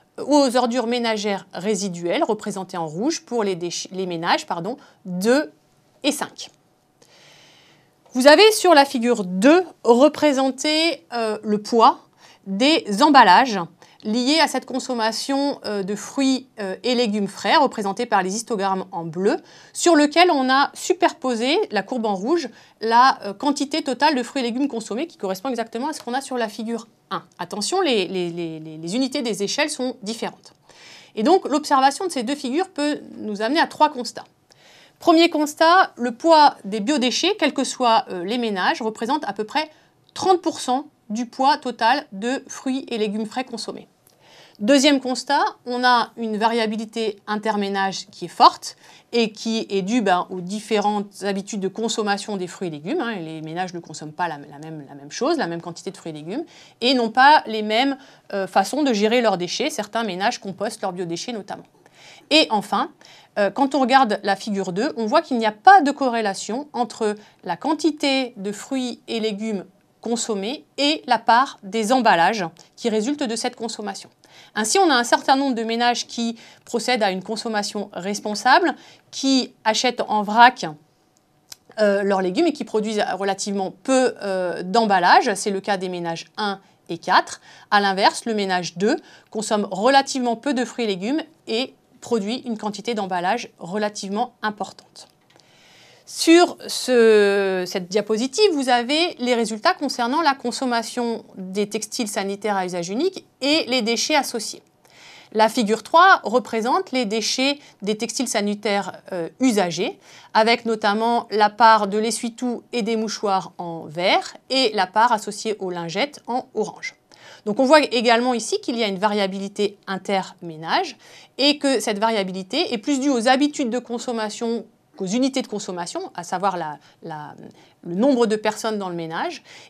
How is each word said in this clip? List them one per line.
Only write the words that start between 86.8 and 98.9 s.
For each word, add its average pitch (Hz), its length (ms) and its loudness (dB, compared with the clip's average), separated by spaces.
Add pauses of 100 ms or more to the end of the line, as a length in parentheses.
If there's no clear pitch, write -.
et 170 80 -8
quatre. - 440 0 (300)
À 208 100 4
l'inverse, 196 440 2
le 233 80 -2
ménage 185 440 -2
deux 220 200 2 (340)
consomme 214 400 -2
relativement 247 640 2
peu 277 180 -4
de 240 120 -2
fruits 240 200 -6
et - 20 -2
légumes 208 360 -2 (240)
et 254 260 -4 (260)
produit 226 460 -4
une 233 120 -6
quantité 208 360 -8
d'emballage 190 640 -4
relativement 208 840 -6
importante. - 640 -10 (1000)
Sur 339 480 4 (120)
ce, 202 960 4
cette 180 220 -6
diapositive, 220 640 0
vous 269 160 -2
avez 277 480 0